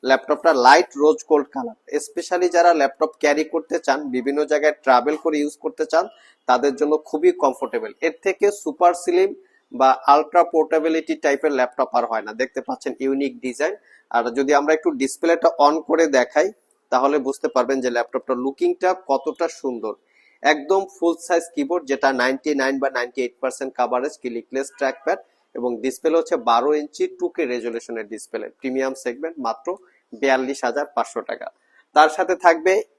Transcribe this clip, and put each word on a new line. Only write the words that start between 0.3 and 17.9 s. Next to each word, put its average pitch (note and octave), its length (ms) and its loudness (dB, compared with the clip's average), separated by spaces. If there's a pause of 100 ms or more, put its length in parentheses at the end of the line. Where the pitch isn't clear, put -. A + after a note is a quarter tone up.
লাইট D#3 240 8 (120)
রোজ D3+ 160 4 (120)
গোল্ড D3 240 2
কালার, A3+ 240 -10 (280)
specially F3+ 500 -2
যারা E3+ 140 6 (100)
ল্যাপটপ C#3 300 0 (120)
ক্যারি D3 220 2 (100)
করতে - 220 -4 (100)
চান, C3+ 120 2 (160)
বিভিন্ন C3+ 260 -2 (100)
জায়গায় D3+ 240 2 (100)
ট্রাভেল C3 400 4
করে D#3+ 180 0
ইউজ D3 120 -4 (100)
করতে D#3+ 280 -6
চান, E3+ 120 2 (440)
তাদের B2+ 320 2
জন্য D3 140 0 (140)
খুবই D#3+ 220 2 (120)
কমফোর্টেবল। A#2+ 480 -2 (160)
এর E3 80 -2 (100)
থেকে G3 220 0 (160)
সুপার F3 300 2 (100)
স্লিম F#3 280 2 (420)
বা C3 180 4 (220)
আল্ট্রা D#3 300 4 (120)
পোর্টেবিলিটি D#3+ 600 0 (100)
টাইপের D3 340 0
ল্যাপটপ B2+ 400 0
আর A#2 120 0
হয় A2 160 -4
না। G#2+ 140 -12
দেখতে C3 260 -4
পাচ্ছেন C3+ 260 -8 (120)
ইউনিক C3+ 280 -2 (120)
ডিজাইন। C#3+ 300 -4 (420)
আর A#2 80 2 (140)
যদি C#3 220 0
আমরা D3 180 0
একটু E3 120 -2 (100)
ডিসপ্লেটা E3 480 0 (180)
on D3 80 4 (140)
করে E3 160 2 (140)
দেখাই, D3 300 0 (440)
তাহলে C#3 240 2 (100)
বুঝতে C3+ 280 -4
পারবেন B2+ 300 0
যে B2+ 120 0